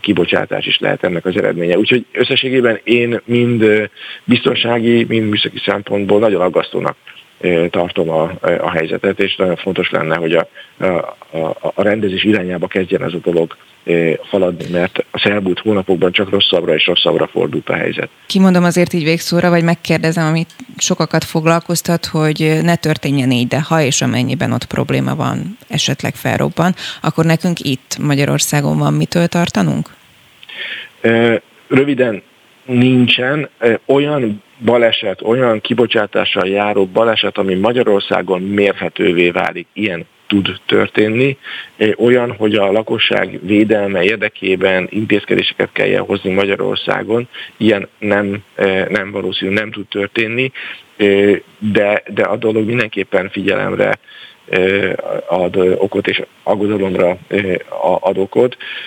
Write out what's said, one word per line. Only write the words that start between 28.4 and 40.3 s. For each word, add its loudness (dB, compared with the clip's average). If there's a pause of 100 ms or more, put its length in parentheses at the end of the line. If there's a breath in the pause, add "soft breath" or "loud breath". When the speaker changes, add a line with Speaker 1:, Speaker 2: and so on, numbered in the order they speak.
Speaker 2:
van 2
mitől 0
tartanunk? 0 (1120 loud breath)
Speaker 1:
Ö, 4 (320)
röviden 2 (440)
nincsen. 2 (100)
Ö, 4 (120)
olyan 0 (220)
baleset, 2
olyan 0
kibocsátással 0
járó 0
baleset, 0
ami 0
Magyarországon 0
mérhetővé 0
válik, -4
ilyen -6 (220)
tud 0